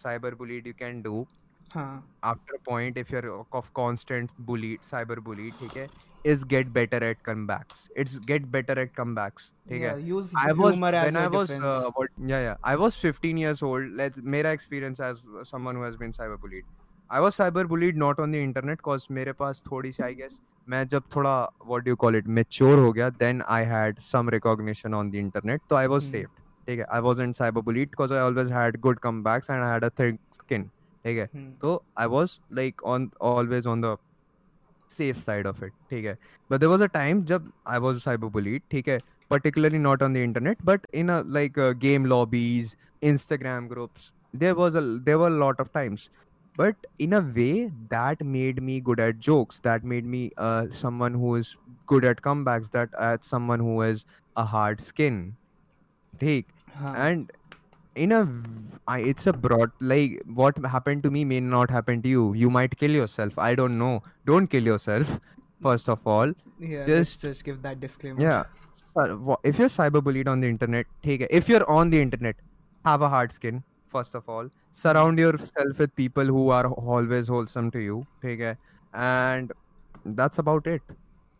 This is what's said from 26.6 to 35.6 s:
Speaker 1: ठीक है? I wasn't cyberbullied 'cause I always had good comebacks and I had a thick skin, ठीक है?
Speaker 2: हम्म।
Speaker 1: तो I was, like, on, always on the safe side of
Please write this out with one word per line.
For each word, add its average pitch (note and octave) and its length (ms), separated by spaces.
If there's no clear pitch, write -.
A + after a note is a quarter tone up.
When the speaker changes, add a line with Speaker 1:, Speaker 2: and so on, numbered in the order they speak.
Speaker 1:
ठीक B2 120
है? A2 160
I A#2 60
wasn't B2 360
cyberbullied A#2 540
'cause C3+ 220
I C3+ 60
always B2+ 320
had A#2 300
good B2 200
comebacks A2+ 500
and C3 140
I A#2+ 100
had A#2 100
a A#2 60
thick A#2+ 280
skin, G#2+ 240
ठीक A#2 140
है? G2+ 160
Speaker 2:
हम्म। C3+ 260
Speaker 1:
तो E3 240
I A#2 60
was, C#3+ 340
like, C3 320
on, B2 260
always B2 440
on A#2 140
the A2+ 160
safe C#3 280
side G#2 300
of G2 160